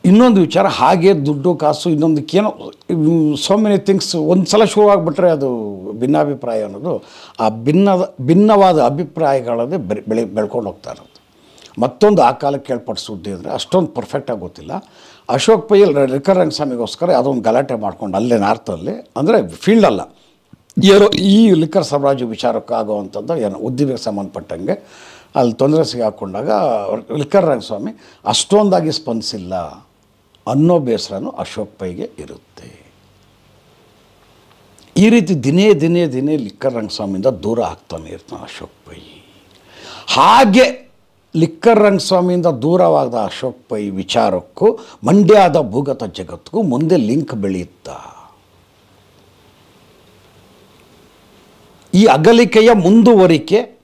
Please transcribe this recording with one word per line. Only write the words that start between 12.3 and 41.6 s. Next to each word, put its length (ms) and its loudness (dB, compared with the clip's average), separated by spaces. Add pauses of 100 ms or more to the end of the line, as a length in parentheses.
ಕಾಲಕ್ಕೆ 340 -6
ಕೇಳ್ಪಟ್ಟ 340 -8
ಸುದ್ದಿ 300 -14
ಅಂದರೆ 200 -12
ಅಷ್ಟೊಂದು 380 -2
ಪರ್ಫೆಕ್ಟಾಗಿ 520 -8
ಗೊತ್ತಿಲ್ಲ. 320 -16 (580)
ಅಶೋಕ್ 380 2
ಪೈ 160 6
ಲಿಕ್ಕರ್ 540 0
ರಂಗಸ್ವಾಮಿಗೋಸ್ಕರ 720 -4
ಯಾವುದೋ 200 2
ಒಂದು 120 -4
ಗಲಾಟೆ 320 0
ಮಾಡ್ಕೊಂಡು 420 -8
ಅಲ್ಲೇ 220 0
ನಾರ್ತಲ್ಲಿ, 760 -6
ಅಂದರೆ 320 0
ಫೀಲ್ಡ್ 360 2
ಅಲ್ಲ, 160 0 (840)
ಏನೋ 240 6
ಈ 420 4
ಲಿಕ್ಕರ್ 340 0
ಸಬರಾಜು 420 -2
ವಿಚಾರಕ್ಕಾಗುವಂಥದ್ದು 1080 -6
ಏನೋ 220 -6
ಉದ್ದಿಮೆಗೆ 380 -4
ಸಂಬಂಧಪಟ್ಟಂಗೆ 880 -8 (480)
ಅಲ್ಲಿ 180 0
ತೊಂದರೆ 320 0
ಸಿಗಾಕೊಂಡಾಗ 680 -6 (680)
ಲಿಕ್ಕರ್ 300 0
ರಂಗಸ್ವಾಮಿ 460 -6 (320)
ಅಷ್ಟೊಂದಾಗಿ 680 0
ಸ್ಪಂದಿಸಿಲ್ಲ 640 -8 (920)
ಅನ್ನೋ 320 2
ಬೇಸರನೂ 520 -6
ಅಶೋಕ್ 480 -12
ಪೈಗೆ 400 -10
ಇರುತ್ತೆ. 720 -20 (2000)
ಈ 120 4
ರೀತಿ 360 2
ದಿನೇ 300 4
ದಿನೇ 320 0
ದಿನೇ 300 -4
ಲಿಕ್ಕರ್ 380 -6
ರಂಗಸ್ವಾಮಿಯಿಂದ 520 -6
ದೂರ 360 -2
ಆಗ್ತಾನೆ 480 -12
ಇರ್ತಾನೆ 320 -18
ಅಶೋಕ್ 440 -20
ಪೈ. 120 -20 (1160)
ಹಾಗೆ 720 4 (480)
ಲಿಕ್ಕರ್ 420 2